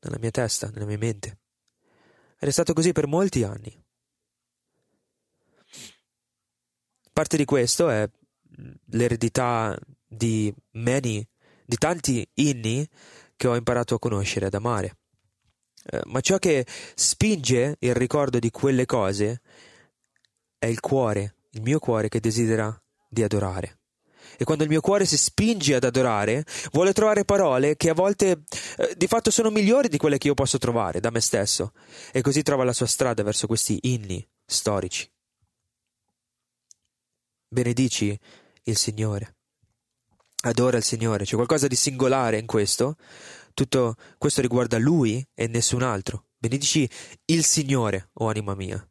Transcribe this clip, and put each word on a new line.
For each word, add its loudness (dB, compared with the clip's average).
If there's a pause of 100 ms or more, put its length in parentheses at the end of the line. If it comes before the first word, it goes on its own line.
nella -8
mia -4
testa, -2
nella -10
mia -6
mente. -6 (1000)
Ed -2
è 0
stato 0
così 2
per 0
molti 0
anni. -8 (3250)
Parte 0
di 2
questo 2
è 0 (800)
l'eredità 0 (280)
di -2 (200)
many, -2 (380)
di -4
tanti 0
inni 0 (480)
che 0
ho 2
imparato 0
a -2
conoscere, -2
ad -4
amare. -4 (920)
Eh, -6
ma -4
ciò 2
che 2 (280)
spinge 0
il 0
ricordo 0
di 0
quelle 2
cose -2 (1160)
è -4
il -4
cuore, -2 (140)
il -14
mio 0
cuore 0
che -2
desidera 0 (260)
di -2
adorare. -2 (580)
E -2
quando 0
il -2
mio 2
cuore 2
si 0
spinge 2
ad 2
adorare, 2 (280)
vuole 4
trovare 4
parole 4
che 2
a 2
volte, 2 (360)
eh, 0
di 0
fatto 2
sono 2
migliori 4
di 0
quelle 2
che -2
io 4
posso 0
trovare 0
da -2
me -2
stesso. 0 (380)
E 0
così 0
trova 2
la 2
sua -2
strada 0
verso -2
questi -2
inni -4 (180)
storici. -4 (2500)
Benedici 0 (460)
il 0
Signore. -4 (1040)
Adora 2
il 0
Signore. -2
C'è -4
qualcosa 2
di -2
singolare 0
in -8
questo. 0 (580)
Tutto 0 (220)
questo 0
riguarda 2
Lui 2
e -4
nessun 0
altro. -4 (100)
Benedici 0 (380)
il 2
Signore, 0
o -2
anima -4
mia. -8